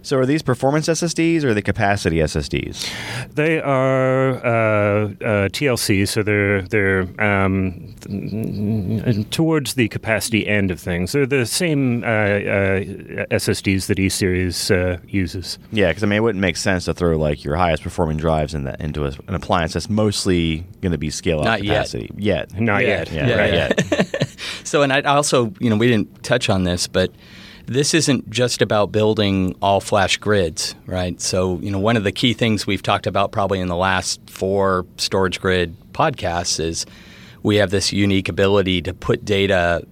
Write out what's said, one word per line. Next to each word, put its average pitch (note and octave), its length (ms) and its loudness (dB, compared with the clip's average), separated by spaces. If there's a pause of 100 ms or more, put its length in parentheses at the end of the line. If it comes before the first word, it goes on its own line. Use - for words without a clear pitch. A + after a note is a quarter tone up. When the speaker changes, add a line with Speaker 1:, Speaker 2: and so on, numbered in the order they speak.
Speaker 1:
So C#3 160 -2
are C3 60 4
these D3 160 2
performance C#3+ 480 0
S D#3+ 140 0
S E3 120 -2
Ds E3 300 2
or C3 40 2
are A2 60 2
they G#2 80 0
capacity G2 600 2
S D#2 140 0
S D2 120 -2
Ds? - 400 -6 (460)
Speaker 2:
They D#3+ 260 0
are, C3 760 2 (100)
uh, G#2+ 720 2
uh, G2+ 280 2
T D3 180 -2
L A#2+ 100 2
C, G2+ 300 2
so A2 160 -2
they're, G2+ 400 2
they're, F#2+ 460 2 (120)
um, F#2+ 720 0 (100)
th-, G#2 1300 -4
towards D#3+ 440 0
the A#2 140 2
capacity G#2+ 580 -2
end G2 240 2
of E2 80 -4
things. F2 320 -4
They're C#3+ 160 0
the B2+ 180 0
same, C3+ 600 -2
uh, - 20 -4
uh, G2+ 1300 0
S G#2+ 160 0
S G2+ 120 0
Ds F#2+ 280 0
that F#2+ 100 0
E-Series, F#2 720 0
uh, F2+ 280 2 (100)
uses. F#2 500 -4 (140)
Speaker 1:
Yeah, F#2+ 200 4
'cause, G2+ 120 -2
I - 20 0
mean, G2+ 120 2
it A2 40 2
wouldn't G#2+ 180 0
make F2+ 160 0
sense F#2 280 -2
to E2+ 100 -2
throw, E2 240 2
like, D2+ 240 0
your C#2+ 140 -2
highest E2+ 260 2
performing E2 340 -2
drives D#2 380 0
in C#2+ 80 -4
that, C2 180 -8
into D2 260 -4
a, C2+ 60 -4 (140)
an - 80 -6
appliance E2 380 0
that's F2+ 180 -6
mostly F2+ 720 0 (180)
gonna E2+ 160 0
be D2 120 -4
scale-up D2+ 340 -4
Speaker 3:
Not G#2+ 200 0
yet. G2+ 80 -2
Speaker 1:
capacity. - 440 -4
Yet. F#2+ 440 -2
Speaker 2:
Not G#2 220 2
Speaker 3:
Yeah. G#2 60 2
Speaker 2:
yet. E2 240 -2
Speaker 1:
Yeah, D#2 140 -2
Speaker 3:
Yeah. A#2+ 100 2
Speaker 1:
right, G#2 160 2
yet. - 840 -2
Speaker 3:
<laughs> - 240 -12
So, D3 200 0
and C3+ 100 2
I C#3 80 4
also, C#3+ 580 2
you A#2+ 100 0
know, G#2+ 80 4
we A#2 120 4
didn't - 340 0
touch B2+ 260 0
on F#2+ 140 2
this, F2+ 240 0
but F#2 240 0 (560)
this C#3 280 0
isn't C#3 360 2
just A#2+ 320 0
about G#2 300 2
building G#2 680 2
all G2 200 4
flash - 380 2
grids, G2 580 0 (100)
right? F2+ 340 -4
So, F#2 400 0
you G2+ 120 -6
know, F#2+ 80 -2
one A2+ 160 2
of G2+ 80 0
the G2+ 80 0
key A#2+ 200 2
things A2 320 0
we've G2 180 -2
talked G#2 260 0
about G2 240 0
probably G2 260 0
in F2+ 80 -2
the F2+ 80 -2
last F#2 460 0 (100)
four F#2+ 560 0 (120)
Storage F#2+ 420 -2
Grid F2+ 340 0 (180)
podcasts F2+ 680 -2
is E2 260 -4 (560)
we G#2 140 2
have G2 140 4
this G2 220 0
unique G2 360 2
ability F#2+ 540 2
to F2 120 -6
put - 300 -2
data F#2+ 680 2